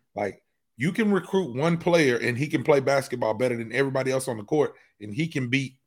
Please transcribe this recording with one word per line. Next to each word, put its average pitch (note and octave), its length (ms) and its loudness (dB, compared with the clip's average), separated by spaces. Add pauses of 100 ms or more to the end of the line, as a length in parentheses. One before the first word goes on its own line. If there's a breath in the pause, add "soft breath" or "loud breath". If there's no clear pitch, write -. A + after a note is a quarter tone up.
(140)
Like, G2+ 280 -6 (340)
you D3+ 160 -2
can G#3+ 180 0
recruit F3 460 -2
one E3 220 2
player, D#3+ 400 4
and A#2 180 0
he C#3 120 -2
can C#3+ 140 -2
play C#3+ 180 4
basketball B2 520 0
better A#2+ 240 0
than A2+ 160 -8
everybody C3 380 0
else C3 180 -2
on A#2 80 -4
the G#2 80 -10
court, D3 300 0 (260 soft breath)
and G#2 140 -10
he D#3+ 120 -2
can C3+ 220 -4
beat C3 380 -2